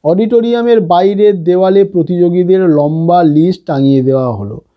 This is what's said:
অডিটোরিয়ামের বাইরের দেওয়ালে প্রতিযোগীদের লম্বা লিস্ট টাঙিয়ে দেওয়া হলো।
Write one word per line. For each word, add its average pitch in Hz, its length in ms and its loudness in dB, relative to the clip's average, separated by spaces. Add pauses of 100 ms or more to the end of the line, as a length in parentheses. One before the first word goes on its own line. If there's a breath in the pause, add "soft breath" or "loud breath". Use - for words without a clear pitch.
অডিটোরিয়ামের 233 760 0
বাইরের 190 600 0
দেওয়ালে 190 400 2
প্রতিযোগীদের 175 760 0
লম্বা 165 640 0
লিস্ট 160 420 0
টাঙিয়ে 139 360 0
দেওয়া 127 340 -2
হলো। 101 260 -12 (160)